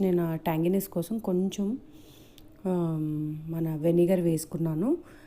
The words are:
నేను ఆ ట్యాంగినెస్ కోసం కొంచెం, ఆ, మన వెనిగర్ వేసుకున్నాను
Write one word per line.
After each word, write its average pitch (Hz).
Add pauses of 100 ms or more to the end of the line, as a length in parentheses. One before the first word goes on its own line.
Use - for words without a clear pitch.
నేను 175
ఆ - (160)
ట్యాంగినెస్ 170
కోసం 175 (120)
కొంచెం, 185 (1040)
ఆ, 185 (800)
మన 165 (100)
వెనిగర్ 175
వేసుకున్నాను 165 (360)